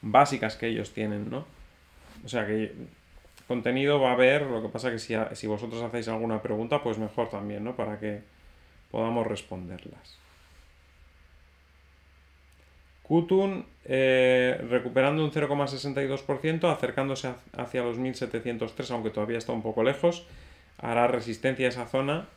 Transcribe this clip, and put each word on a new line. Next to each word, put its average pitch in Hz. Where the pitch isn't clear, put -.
básicas 113
que 117
ellos 110
tienen, 107
¿no? 135
O -
sea 113
que 107
contenido 131
va 127
a -
haber, 131
lo 120
que 120
pasa 120
que 113
si, 113
si -
vosotros 113
hacéis 113
alguna 113
pregunta, 117
pues 110
mejor 104
también, 104
¿no? 123
Para 104
que 104
podamos 113
responderlas. 92
Qutun, 190
eh, 127
recuperando 127
un 147
cero 147
coma 143
sesenta 135
y 135
dos 135
por 135
ciento, 160
acercándose 135
ha-, 123
hacia 127
los 120
mil 127
setecientos 117
tres, 123
aunque 110
todavía 110
está 117
un 117
poco 110
lejos. 156
Hará 117
resistencia 123
a -
esa 120
zona 143